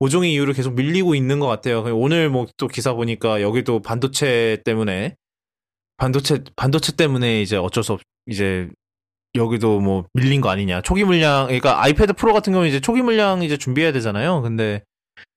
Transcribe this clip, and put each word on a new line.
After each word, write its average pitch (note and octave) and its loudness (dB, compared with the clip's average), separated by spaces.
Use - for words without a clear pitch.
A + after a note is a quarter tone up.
모종의 E3 2
이유로 C#3+ 0
계속 C3 -4
밀리고 D#3+ 0
있는 C#3 0
것 C#3+ -2
같아요. A2+ -2
오늘 D#3 2
뭐 B2+ 0
또 C3 -4
기사 B2 -4
보니까 A2+ -2
여기도 A#2 0
반도체 A#2+ 0
때문에, A2 -2
반도체, C3+ 0
반도체 C#3+ 0
때문에 B2 0
이제 G2+ -2
어쩔 F#2 -2
수 G#2 -4
없-, - -6
이제 F#2+ -4
여기도 A2+ 2
뭐 F#2+ 0
밀린 C3+ 2
거 A2 0
아니냐. F#2 -2
초기 G3 0
물량, D3+ 4
그러니까 B2+ 0
아이패드 D3+ 4
프로 A3+ 2
같은 G#3 2
경우는 F3+ 2
이제 C3+ 0
초기 A#3+ 0
물량 G#3 0
이제 D3 -2
준비해야 C#3+ 0
되잖아요. A#2+ -2
근데 A2 -4